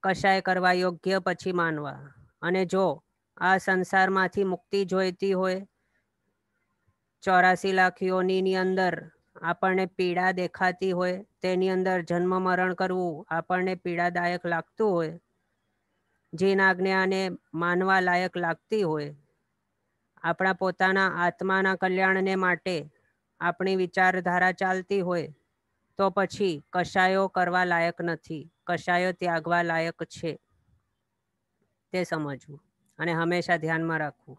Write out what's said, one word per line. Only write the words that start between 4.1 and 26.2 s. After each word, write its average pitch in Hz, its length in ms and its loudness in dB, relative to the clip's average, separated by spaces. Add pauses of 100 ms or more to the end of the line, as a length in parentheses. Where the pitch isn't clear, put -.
મુક્તિ 196 400 -4
જોઈતી 185 480 -2
હોય, 185 320 -2 (1600)
ચોરાસી 185 500 4
લાખ 185 280 2
યોનિની 185 540 0
અંદર 185 400 0 (460)
આપણને 185 460 0
પીડા 180 460 0
દેખાતી 180 580 -2
હોય, 180 320 -2 (160)
તેની 185 300 0
અંદર 185 340 0
જન્મ 175 340 0
મરણ 185 380 0
કરવું 180 540 -4
આપણને 180 460 -2
પીડાદાયક 175 680 -2
લાગતું 175 460 -2
હોય, 165 220 0 (1200)
જીન 190 260 2
આજ્ઞાને 190 640 2 (320)
માનવા 180 480 2
લાયક 180 340 0
લાગતી 175 480 -2
હોય, 151 300 -4 (1120)
આપણા 180 320 0
પોતાના 190 540 2 (100)
આત્માના 190 580 0
કલ્યાણને 190 580 2
માટે 180 400 0 (680)
આપણી 185 360 0
વિચારધારા 185 760 2
ચાલતી 185 480 -2
હોય, 170 320 -4 (680)
તો 196 120 2
પછી 190 420 0 (180)